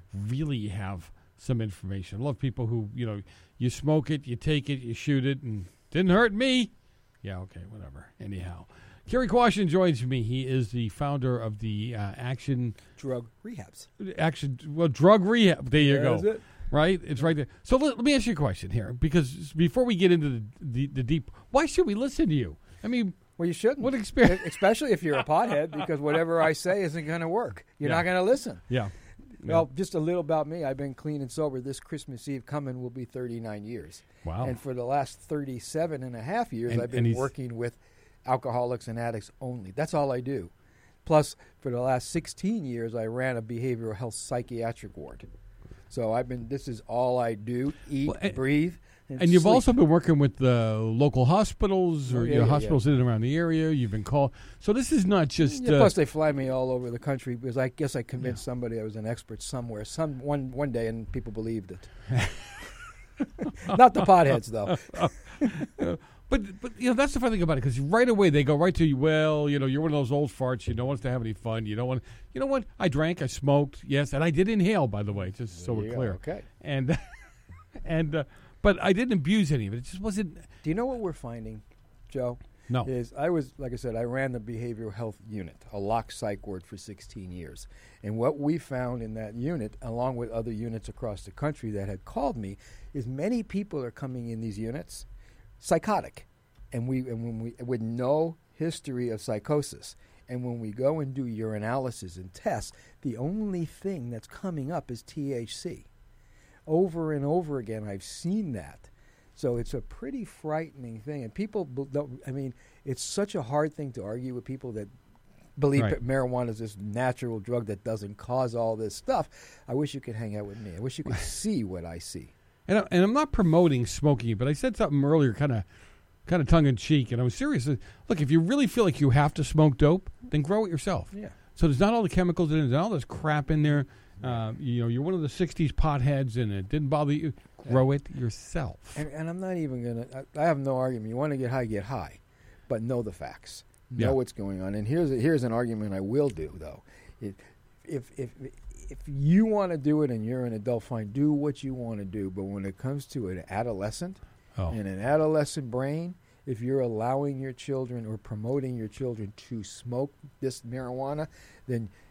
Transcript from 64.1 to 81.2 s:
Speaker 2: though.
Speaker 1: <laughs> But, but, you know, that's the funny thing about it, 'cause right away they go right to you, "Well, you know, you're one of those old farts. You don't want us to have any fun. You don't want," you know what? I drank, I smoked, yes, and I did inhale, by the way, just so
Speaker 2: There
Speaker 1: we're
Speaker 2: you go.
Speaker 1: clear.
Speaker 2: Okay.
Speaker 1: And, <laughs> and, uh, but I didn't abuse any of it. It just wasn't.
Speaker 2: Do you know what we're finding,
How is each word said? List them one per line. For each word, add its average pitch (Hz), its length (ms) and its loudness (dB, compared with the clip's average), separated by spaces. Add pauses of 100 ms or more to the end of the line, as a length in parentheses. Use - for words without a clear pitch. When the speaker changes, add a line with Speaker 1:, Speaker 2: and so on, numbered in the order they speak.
Speaker 2:
though. - 1500 -2
Speaker 1:
<laughs> - 80 -20 (200)
But, 196 320 0
but, 240 160 -10
you 247 140 0
know, 247 40 4
that's 277 200 2
the 254 60 -2
funny 226 160 2
thing 175 60 2
about 160 140 2
it, 131 40 0
'cause 127 180 0
right 208 300 4
away 202 220 6
they 147 120 6
go 147 140 4
right 175 180 4
to 165 100 4
you, 143 120 4
"Well, 156 520 4
you 143 120 2
know, 135 60 2
you're 135 140 2
one 156 120 2
of 147 40 4
those 135 140 2
old 143 220 2
farts. 127 340 -2
You 123 80 0
don't 123 140 -2
want 139 100 -2
us 107 40 -16
to 131 60 -2
have 123 120 0
any 110 140 -4
fun. 110 320 -4
You 104 100 -4
don't 123 100 -2
want," 127 160 -2 (320)
you 262 60 -4
know 269 60 0
what? 269 180 0 (160)
I 196 80 4
drank, 156 340 0
I 135 60 0
smoked, 143 580 2
yes, 139 260 0
and 139 120 2
I 170 60 4
did 175 180 4
inhale, 196 400 4
by 101 160 -2
the 104 80 -2
way, 95 180 -4
just 110 340 -10
so - 20 -14
Speaker 2:
There 120 100 -2
Speaker 1:
we're 107 80 -2
Speaker 2:
you 110 60 -6
go. 120 80 -6
Speaker 1:
clear. 117 160 0
Speaker 2:
Okay. 175 280 -8 (200)
Speaker 1:
And, 135 360 0 (440)
<laughs> - 420 -14
and, 160 320 0
uh, 143 80 0 (360)
but 202 220 6
I 190 100 6
didn't 247 200 2
abuse 175 400 2
any 113 160 0
of 101 60 -4
it. - 20 -4
It 123 80 -8
just 185 160 -12
wasn't. 202 340 -4 (300)
Speaker 2:
Do 156 60 -4
you 165 40 0
know 233 120 -2
what 262 120 -4
we're 190 140 -4
finding, 110 500 -10 (460)